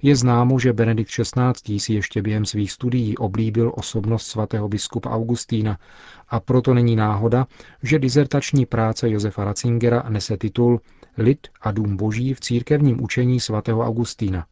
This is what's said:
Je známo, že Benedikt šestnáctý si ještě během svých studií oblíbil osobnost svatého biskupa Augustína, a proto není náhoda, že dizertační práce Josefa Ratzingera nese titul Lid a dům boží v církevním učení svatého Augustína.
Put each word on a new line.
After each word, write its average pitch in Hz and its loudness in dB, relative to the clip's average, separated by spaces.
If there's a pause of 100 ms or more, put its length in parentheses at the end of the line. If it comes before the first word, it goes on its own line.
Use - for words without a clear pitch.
Je 139 6
známo, 123 4
že 123 2
Benedikt 110 0
šestnáctý 123 -2
si - -4
ještě 104 -2
během 107 0
svých 101 -4
studií 120 -2
oblíbil 110 0
osobnost 110 -4
svatého 107 -4
biskupa 107 -6
Augustína, 113 -2 (500)
a 113 -2
proto 127 2
není 120 4
náhoda, 110 2 (360)
že 135 2
dizertační 135 2
práce 113 0
Josefa 104 -2
Ratzingera 117 0
nese 104 -2
titul 120 2 (380)
Lid 117 2 (120)
a 110 -4
dům 104 -2
boží 110 -2
v - -18
církevním 131 2
učení 123 0
svatého 110 -2
Augustína. 110 -2